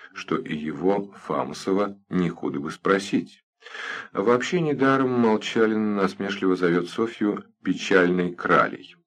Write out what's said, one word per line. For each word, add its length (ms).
что 240
и 180
его, 560
Фамусова, 720
не 220
худо 280
бы 120
спросить. 760
Вообще 480
недаром 480
Молчалин 840
насмешливо 640
зовет 320
Софью 560
«печальной 720
кралей». 600